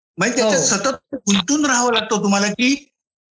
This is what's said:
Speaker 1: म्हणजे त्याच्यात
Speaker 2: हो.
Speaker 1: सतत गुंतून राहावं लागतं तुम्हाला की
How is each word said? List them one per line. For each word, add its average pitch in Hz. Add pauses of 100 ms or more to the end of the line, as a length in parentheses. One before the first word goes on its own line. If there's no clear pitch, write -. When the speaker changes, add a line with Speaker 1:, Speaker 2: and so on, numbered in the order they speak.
(180)
Speaker 1:
म्हणजे 240
त्याच्यात 202
Speaker 2:
हो. 131
Speaker 1:
सतत -
गुंतून 202
राहावं 247
लागतं 214
तुम्हाला 202
की 247 (420)